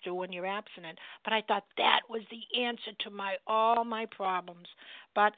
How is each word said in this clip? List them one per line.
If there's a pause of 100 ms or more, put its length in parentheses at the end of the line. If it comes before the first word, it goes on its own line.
to
when
you're
abstinent. (240)
But
I
thought (120)
that
was
the
answer (120)
to
my, (100)
all
my
problems. (480)
But